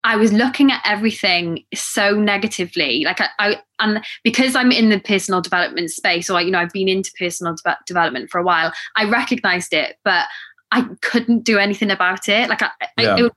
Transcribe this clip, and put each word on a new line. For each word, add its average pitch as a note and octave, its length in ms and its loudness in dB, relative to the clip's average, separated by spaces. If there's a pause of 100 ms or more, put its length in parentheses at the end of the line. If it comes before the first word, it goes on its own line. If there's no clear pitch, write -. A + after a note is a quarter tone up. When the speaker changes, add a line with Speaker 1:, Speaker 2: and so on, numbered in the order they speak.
Speaker 1:
I A3 140 0
was G#3+ 160 4
looking B3+ 400 4
at - 140 -4
everything G3 760 -2 (100)
so G3+ 400 0
negatively. G3 880 0
Like, F3+ 160 -2
I, - 80 0 (100)
I, G#3 220 0 (200)
and G#3+ 220 0 (220)
because B3+ 320 2
I'm B3 160 4
in A3+ 160 4
the G#3 100 4
personal F#3 440 0
development F3 480 -2
space, F3 400 -2
or, F3+ 100 2
you F3 100 0
know, F3+ 80 2
I've E3+ 140 -2
been F#3+ 160 0
into F#3+ 300 -2
personal F3 440 -4
de-, E3+ 140 -2 (100)
development D#3 440 -2
for F3+ 80 -4
a F3 40 0
while, E3+ 300 0 (240)
I A3 80 2
recognized G#3 680 0
it, - 280 -2
but F#3 220 0 (480)
I B3 140 2 (160)
couldn't A#3 420 0
do G#3+ 140 4
anything G3+ 320 0
about F#3+ 400 -2
it. A3 180 2
Like, - 140 -2
I, - 80 -2 (280)
Speaker 2:
Yeah. A3+ 160 2
Speaker 1:
I, F#3+ 40 2
it A#3+ 60 4
was A#3 120 2